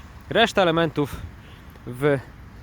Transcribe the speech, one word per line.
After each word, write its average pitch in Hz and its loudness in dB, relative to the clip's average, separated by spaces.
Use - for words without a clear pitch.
Reszta 202 2
elementów 165 2
w 131 0